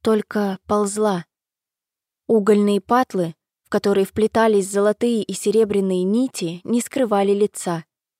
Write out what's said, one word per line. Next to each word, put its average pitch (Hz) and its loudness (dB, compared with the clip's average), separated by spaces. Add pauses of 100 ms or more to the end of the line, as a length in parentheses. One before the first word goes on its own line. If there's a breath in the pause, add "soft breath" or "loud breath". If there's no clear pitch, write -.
только 208 -2
ползла. 208 -2 (1040)
Угольные 208 2
патлы, 190 -2 (280)
в - -20
которые 202 0
вплетались 214 0
золотые 208 0
и 196 -8
серебряные 202 0
нити, 190 -2
не 240 -2
скрывали 202 0
лица, 196 -2 (360)